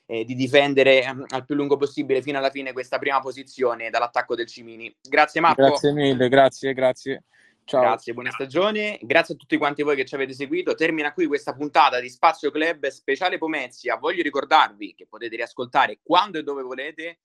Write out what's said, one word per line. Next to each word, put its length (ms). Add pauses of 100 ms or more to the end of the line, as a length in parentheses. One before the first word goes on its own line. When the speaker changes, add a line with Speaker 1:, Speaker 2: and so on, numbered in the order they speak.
Speaker 1:
e 200
di 80
difendere, 680
ehm, 260
al 160
più 80
lungo 240
possibile 460
fino 160
alla 100
fine 240
questa 240
prima 220
posizione 720
dall'attacco 420
del 140
Cimini. 540
Grazie, 380
Marco. 220
Speaker 2:
Grazie 300
mille, 380
grazie, 440
grazie. 500 (400)
Ciao. 180
Speaker 1:
Grazie, 320
buona 180
stagione. 720
Grazie 320
a 20
tutti 200
quanti 260
voi 120
che 100
ci 100
avete 180
seguito. 400
Termina 400
qui 140
questa 260
puntata 460
di 100
Spazio 400
Club 380
speciale 500
Pomezia. 600
Voglio 260
ricordarvi 720
che 100
potete 300
riascoltare 640
quando 380
e 40
dove 200
volete 600